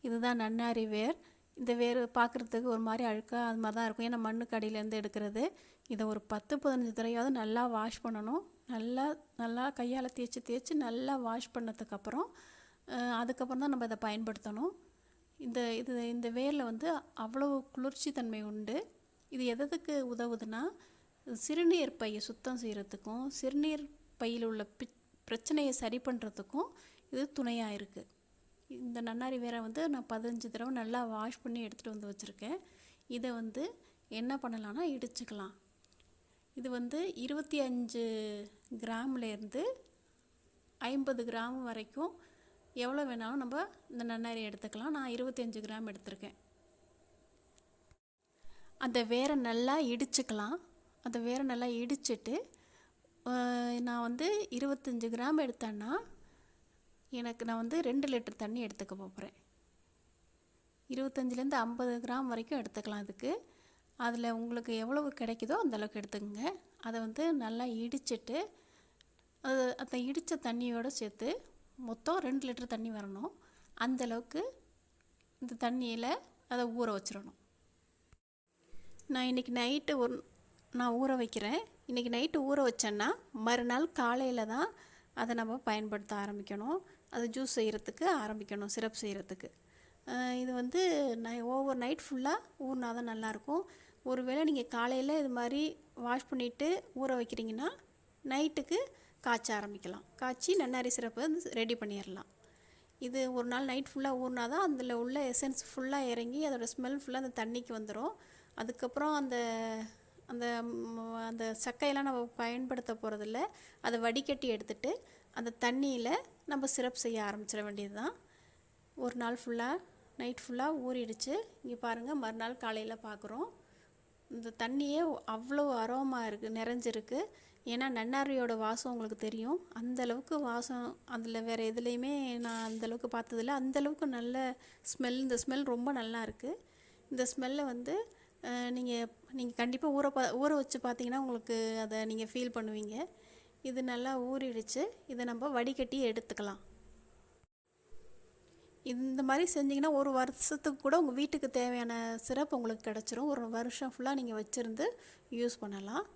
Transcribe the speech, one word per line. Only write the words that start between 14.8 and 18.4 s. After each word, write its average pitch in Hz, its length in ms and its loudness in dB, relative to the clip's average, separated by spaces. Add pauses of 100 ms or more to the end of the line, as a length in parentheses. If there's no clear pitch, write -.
இந்த, 240 360 0
இது, 240 340 -2
இந்த 240 200 -2
வேர்ல 269 340 2
வந்து 233 240 -2 (260)
அவ்வளவு 269 580 0
குளிர்ச்சி 269 400 -2
தன்மை 226 320 -2